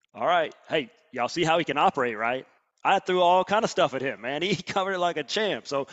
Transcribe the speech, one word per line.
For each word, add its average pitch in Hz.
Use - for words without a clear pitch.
All 113
right. 165
Hey, 135
y'all 123
see 170
how 160
he 160
can 139
operate, 131
right? 117
I 190
threw 180
all 180
kind 214
of -
stuff 143
at 131
him, 113
man. 139
<laughs> -
He 185
covered 190
it 185
like 175
a 151
champ. 185
So, 139